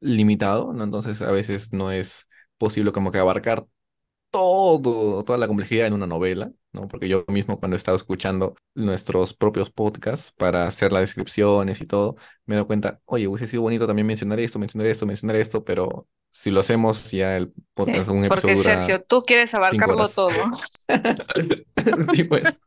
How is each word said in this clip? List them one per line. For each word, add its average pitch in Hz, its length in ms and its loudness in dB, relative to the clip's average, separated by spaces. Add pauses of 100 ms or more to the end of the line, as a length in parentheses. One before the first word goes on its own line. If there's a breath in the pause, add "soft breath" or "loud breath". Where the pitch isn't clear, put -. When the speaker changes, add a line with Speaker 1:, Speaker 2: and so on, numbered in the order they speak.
Speaker 1:
limitado, 107 720 2
¿no? 110 100 -6
Entonces 104 380 -6
a - 100 -2
veces 98 400 -4
no 95 200 -4
es - 360 -8 (300 soft breath)
posible 104 340 0
como 95 200 -2
que 98 60 0
abarcar 92 480 0 (640)
todo, 139 960 2
toda 123 140 0
la 113 100 0
complejidad 107 400 0
en 107 60 0
una 98 120 -2
novela, 92 460 -4 (200)
¿no? 98 160 -12
Porque - 200 -8
yo 95 200 0
mismo 101 320 -2
cuando 90 160 -2
he - 20 -2
estado 92 180 0
escuchando 95 600 -4 (180)
nuestros 92 600 -2
propios 101 360 0
podcasts 107 640 -6
para 87 360 0
hacer 98 240 0
las 95 100 2
descripciones 101 800 0
y - 40 -14
todo, 101 300 -2 (300 soft breath)
me 104 80 -4
he - 20 2
dado 104 120 0
cuenta, 104 380 -2
"Oye, 110 220 -2
hubiese 107 200 -6
sido 120 140 -2
bonito 113 240 0
también 107 200 2
mencionar 107 340 -2
esto, 113 200 -4
mencionar 107 280 -2
esto, 107 180 0
mencionar 107 300 -2
esto", 110 280 -2
pero - 440 -4 (220)
si - 220 -6
lo 95 80 4
hacemos 113 520 2
ya 95 260 0
el 90 140 -4 (220)
podcast, 95 340 -2
Speaker 2:
Sí, - 20 0
Speaker 1:
un 101 160 2
Speaker 2:
porque, - 0 -
Speaker 1:
episodio 98 300 4
dura 95 400 2
Speaker 2:
Sergio, 185 80 -4
tú 247 220 4
quieres 240 280 4 (160)
Speaker 1:
cinco 214 200 2
Speaker 2:
abarcarlo - 20 4
Speaker 1:
horas. 214 220 0
Speaker 2:
todo. 190 300 2 (440)
Speaker 1:
<laughs> - 1200 0
Sí, 170 120 4
pues. 226 420 0